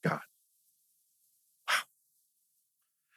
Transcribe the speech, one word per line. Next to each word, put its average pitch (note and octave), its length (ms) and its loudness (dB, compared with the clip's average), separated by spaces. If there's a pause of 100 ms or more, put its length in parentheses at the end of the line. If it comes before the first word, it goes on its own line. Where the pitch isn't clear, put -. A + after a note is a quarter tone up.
God." D#3+ 180 0 (1500)
Wow. - 160 2 (1300)